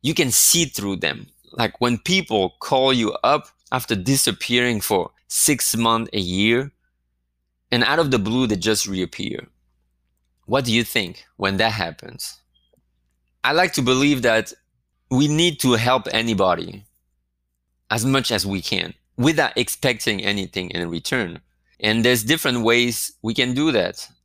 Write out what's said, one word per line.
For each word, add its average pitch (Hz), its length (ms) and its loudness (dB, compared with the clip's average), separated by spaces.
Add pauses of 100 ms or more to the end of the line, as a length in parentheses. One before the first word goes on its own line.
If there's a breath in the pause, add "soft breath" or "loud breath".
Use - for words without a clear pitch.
you 151 120 -2
can 147 180 0
see - 320 4
through 101 320 -4
them? - 320 -6 (240)
Like, - 300 -2
when 120 160 0
people 113 640 -2
call 135 320 2
you 113 180 0 (140)
up 143 240 0 (240)
after 127 200 -2
disappearing 120 880 0
for 95 320 -2 (160)
six - 480 0
months, 113 380 0
a 104 80 -2
year, 107 500 0 (1000)
and 120 100 2
out 143 160 2
of 147 120 2
the 123 80 2
blue, 117 280 0
they 104 80 0
just 101 320 -2
reappear. - 640 -8 (960)
What 131 180 0
do 117 80 -2
you 113 140 2
think 92 400 -6 (100)
when 98 220 0
that 110 160 2
happens? - 680 -8 (1040)
I 127 80 2
like 175 220 2
to 143 80 0
believe 131 400 4
that 113 320 2 (580)
we 135 160 4
need 156 320 2
to 127 140 4
help 120 400 2
anybody 98 720 0 (1040)
as 110 140 -2
much 135 260 0
as 98 140 0
we 98 160 -4
can 87 320 -4 (240)
without 147 400 2
expecting 117 640 -2
anything 98 500 -4
in 85 180 -6
return. 85 500 -4 (400)
And 110 240 0
there's 123 180 4
different 123 440 0
ways 120 560 2
we 110 120 -4
can 123 200 0
do 147 180 0
that. 98 340 -2 (200)